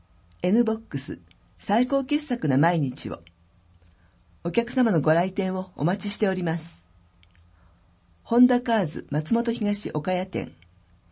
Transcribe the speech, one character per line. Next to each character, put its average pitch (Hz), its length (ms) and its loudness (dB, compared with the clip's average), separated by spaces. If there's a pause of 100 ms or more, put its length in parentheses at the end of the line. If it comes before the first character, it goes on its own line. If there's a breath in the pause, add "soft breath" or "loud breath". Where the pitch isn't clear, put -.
(420)
N 208 220 4
ボ 214 100 0
ッ 220 80 -8
ク - 160 -8
ス、 - 220 -10 (400)
最 226 260 0
高 269 180 0
傑 294 220 -2
作 247 220 -4
な 131 100 2
毎 165 220 4
日 127 320 -4
を。 - 100 -12 (1200)
お 175 80 -4
客 233 200 -2
様 247 200 2
の 165 100 2
ご 156 120 4
来 180 180 0
店 190 240 -2
を 185 200 -6
お - 80 -6
待 190 260 -2
ち - 0 -
し - 80 -6
て 208 100 0
お 190 60 0
り 180 100 -4
ま 170 140 -2
す。 - 220 -16 (1400)
ホ 233 160 2
ン 247 80 10
ダ 247 140 2
カ 240 160 0
ー 196 80 0
ズ - 260 -8
松 151 220 -2
本 233 180 0
東 208 400 -4
岡 151 200 -4
谷 185 140 -2
店。 - 280 -8 (580)